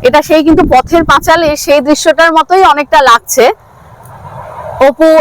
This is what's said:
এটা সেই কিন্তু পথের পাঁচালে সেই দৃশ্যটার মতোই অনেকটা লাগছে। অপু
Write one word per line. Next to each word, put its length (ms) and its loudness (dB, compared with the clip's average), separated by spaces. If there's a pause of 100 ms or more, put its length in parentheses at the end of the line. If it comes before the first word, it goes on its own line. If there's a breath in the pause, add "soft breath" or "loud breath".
এটা 200 2
সেই 200 2
কিন্তু 160 2 (100)
পথের 380 0
পাঁচালে 380 0 (160)
সেই 220 0
দৃশ্যটার 500 0
মতোই 260 0 (100)
অনেকটা 260 0 (100)
লাগছে। 360 0 (1400)
অপু 220 2 (120)